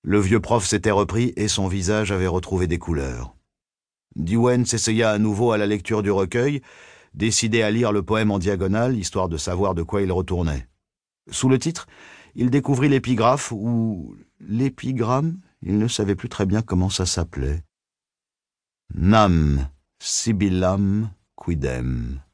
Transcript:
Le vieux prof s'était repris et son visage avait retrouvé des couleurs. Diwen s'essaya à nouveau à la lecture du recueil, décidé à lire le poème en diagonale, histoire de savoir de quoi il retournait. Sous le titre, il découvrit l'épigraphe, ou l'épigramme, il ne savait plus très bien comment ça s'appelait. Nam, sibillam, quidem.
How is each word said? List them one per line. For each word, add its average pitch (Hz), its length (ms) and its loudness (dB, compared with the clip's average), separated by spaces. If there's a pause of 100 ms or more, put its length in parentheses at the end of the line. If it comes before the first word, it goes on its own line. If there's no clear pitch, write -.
Le 104 160 2
vieux 101 220 2
prof 113 260 0
s'était 107 240 0
repris 101 440 0
et 104 120 -2
son 98 200 -2
visage 98 440 0
avait 92 160 0
retrouvé 90 400 -2
des 85 100 -2
couleurs. 67 560 -6 (840)
Diwen 117 480 2
s'essaya 113 460 0
à 104 80 2
nouveau 107 360 2
à 107 40 0
la 104 80 0
lecture 104 380 -2
du 101 80 0
recueil, 120 500 0 (540)
décidé 113 480 2
à 104 80 2
lire 113 200 2
le 101 120 0
poème 110 260 0
en 101 80 0
diagonale, 101 580 0
histoire 92 320 -4
de 82 100 -4
savoir 92 360 -2
de 85 80 -2
quoi 98 220 -2
il 92 80 0
retournait. 87 560 -2 (640)
Sous - 180 0
le 131 80 6
titre, 170 300 -6 (480)
il 120 160 2
découvrit 139 380 2
l'épigraphe, 127 640 2
ou 107 640 -4 (240)
l'épigramme, 131 1000 -2 (240)
il 101 160 2
ne 110 80 2
savait 101 260 0
plus - 160 -6
très - 160 -2
bien 104 160 2
comment 95 300 0
ça 92 160 -2
s'appelait. 73 560 -4 (1300)
Nam, 82 760 4 (300)
sibillam, 98 1120 0 (260)
quidem. 64 840 -4 (120)